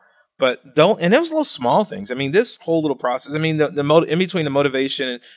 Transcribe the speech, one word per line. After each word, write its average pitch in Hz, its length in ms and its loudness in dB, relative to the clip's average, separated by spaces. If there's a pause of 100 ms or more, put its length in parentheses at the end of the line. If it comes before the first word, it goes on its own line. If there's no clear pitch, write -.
(400)
But 127 360 -2
don't, 165 260 4
and 175 140 2
it 302 40 6
was 330 120 -4
little 311 140 0
small 147 380 0
things. - 280 -10
I - 20 -6
mean, 135 180 -4
this 220 260 0
whole 165 260 -2
little 143 140 -2
process, 127 360 -4
I 156 60 -4
mean, 160 180 -2
the, 147 120 0
the 143 140 -4
mot-, 156 240 4
in 165 120 0
between 180 260 -2
the 139 60 -4
motivation 135 580 0
and 120 120 -8 (160)